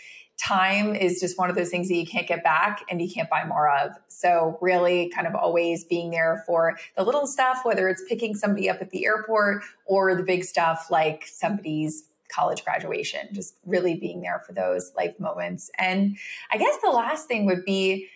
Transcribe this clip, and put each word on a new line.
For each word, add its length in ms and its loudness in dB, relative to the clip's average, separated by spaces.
time 580 2
is 260 0
just 160 -4
one 120 2
of 60 -4
those 140 0
things 180 -2
that 80 0
you 100 0
can't 220 -4
get 160 -2
back 460 2
and 120 -2
you 80 -4
can't 200 -6
buy 160 0
more 280 2
of. 180 0
So 500 2
really 560 4
kind 120 -2
of 80 -4
always 500 0
being 260 -2
there 340 0
for 320 2
the 60 2
little 220 2
stuff, 380 2
whether 240 2
it's 220 -2
picking 260 -2
somebody 340 0
up 120 -2
at 80 -10
the 160 -4
airport 580 2
or 280 4
the 100 0
big 200 0
stuff 480 0
like 340 2
somebody's 800 -4
college 360 -2
graduation, 640 -4
just 240 -10
really 300 2
being 240 -6
there 260 -6
for 60 -18
those 460 -2
life 240 -2
moments. 580 -6
And 380 2
I 60 0
guess 260 2
the 60 4
last 400 0
thing 160 0
would 180 2
be, 520 0